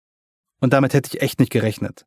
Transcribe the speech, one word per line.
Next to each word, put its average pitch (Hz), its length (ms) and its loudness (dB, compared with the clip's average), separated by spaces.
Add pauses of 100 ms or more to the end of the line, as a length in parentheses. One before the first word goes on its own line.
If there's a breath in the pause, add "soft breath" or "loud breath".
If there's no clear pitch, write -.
(600)
Und 123 120 2
damit 135 200 2
hätte 139 200 0
ich - 100 -6
echt - 160 -2
nicht 131 140 2
gerechnet. 107 540 -4